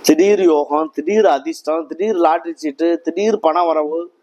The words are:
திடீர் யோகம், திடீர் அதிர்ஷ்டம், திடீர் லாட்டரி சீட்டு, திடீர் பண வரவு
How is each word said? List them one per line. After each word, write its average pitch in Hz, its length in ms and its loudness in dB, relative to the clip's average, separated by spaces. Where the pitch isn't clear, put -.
திடீர் 190 400 4
யோகம், 151 480 0
திடீர் 196 360 0
அதிர்ஷ்டம், 156 640 -2
திடீர் 190 280 -4
லாட்டரி 170 400 0
சீட்டு, 160 460 -2
திடீர் 202 380 -2
பண 160 240 0
வரவு 160 480 -2